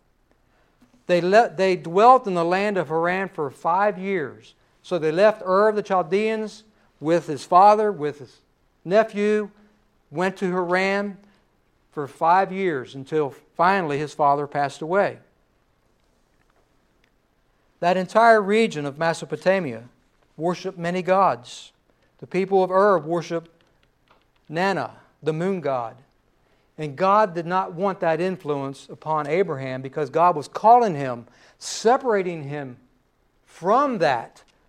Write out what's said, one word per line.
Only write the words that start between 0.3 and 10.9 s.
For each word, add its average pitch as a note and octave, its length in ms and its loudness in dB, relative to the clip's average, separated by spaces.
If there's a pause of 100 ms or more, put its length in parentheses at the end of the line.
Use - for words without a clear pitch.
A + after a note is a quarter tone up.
They F3 120 2
le-, F#3+ 300 4
they F3+ 260 0
dwelt G3+ 500 4
in F#3+ 100 -4
the E3+ 100 0
land G3 320 -2
of D#3 100 -4
Haran F3 400 -2
for D3 220 -8
five F#3 480 -2
years. D#3+ 560 -8 (280)
So F#3 160 -6
they D#3 140 -2
left G#3 300 2
Ur F#3 260 2
of G#3+ 80 0
the G3+ 80 -4
Chaldeans G#3 800 -2 (380)
with D#3 260 0
his D3 160 -6
father, G#3 480 6
with D3 280 -6
his B2 200 -20 (460)
nephew, G#3 640 0 (600)
went F#3 280 -4
to F#3 140 -2
Haran F#3 640 -2 (720)